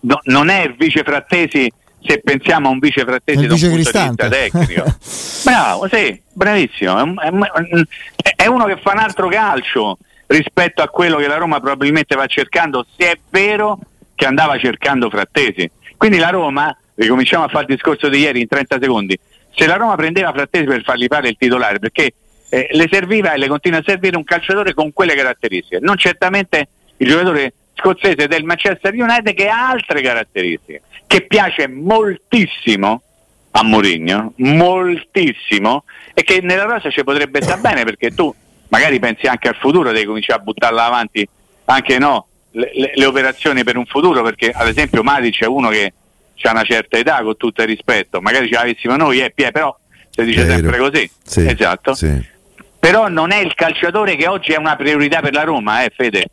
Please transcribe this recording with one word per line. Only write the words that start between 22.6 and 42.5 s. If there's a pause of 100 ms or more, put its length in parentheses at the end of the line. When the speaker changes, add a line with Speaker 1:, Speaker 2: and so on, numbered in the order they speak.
Speaker 1:
le
serviva
e
le
continua
a
servire
un
calciatore
con
quelle
caratteristiche,
non
certamente (340)
il
giocatore (220)
scozzese
del
Manchester
United
che
ha
altre
caratteristiche, (260)
che
piace
moltissimo (500)
a
Mourinho,
moltissimo, (300)
e
che
nella
rosa
ci
potrebbe
stare
bene,
perché
tu (360)
magari
pensi
anche
al
futuro,
devi
cominciare
a
buttarla
avanti, (380)
anche
no, (240)